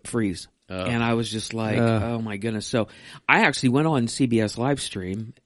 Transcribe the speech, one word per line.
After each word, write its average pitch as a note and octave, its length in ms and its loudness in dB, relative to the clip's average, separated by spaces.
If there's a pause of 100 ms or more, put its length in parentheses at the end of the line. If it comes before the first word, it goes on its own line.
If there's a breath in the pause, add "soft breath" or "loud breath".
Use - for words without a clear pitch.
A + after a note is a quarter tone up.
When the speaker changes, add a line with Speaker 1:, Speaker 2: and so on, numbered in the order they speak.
Speaker 1:
freeze. G#2 440 -2 (200)
Speaker 2:
Ugh. F#2 200 -6
Speaker 1:
And A#2 140 0
I A#2 120 2
was A2+ 160 0
just G#2+ 220 -6
like, A2 260 0
Speaker 2:
Ugh. A2+ 260 4
Speaker 1:
"Oh A#2 180 -2
my G#2+ 140 -6
goodness." G#2+ 300 -4
So A2+ 200 0 (420 loud breath)
I D#3+ 120 8
actually C3+ 300 2
went D3 180 4
on C3 180 2
C C3 200 0
B A#2 140 2
S G#2+ 160 0
live C3+ 240 0
stream, G2+ 540 -8 (120)